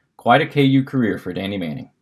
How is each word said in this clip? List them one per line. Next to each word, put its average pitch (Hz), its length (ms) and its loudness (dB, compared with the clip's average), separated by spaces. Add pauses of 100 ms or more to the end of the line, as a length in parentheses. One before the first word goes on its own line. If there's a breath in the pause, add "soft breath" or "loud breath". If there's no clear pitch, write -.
(160)
Quite 131 260 2
a 151 40 -2
K 143 160 0
U 135 220 4
career 123 340 -2
for 90 140 -10
Danny 98 260 -6
Manning. 76 320 -10 (120)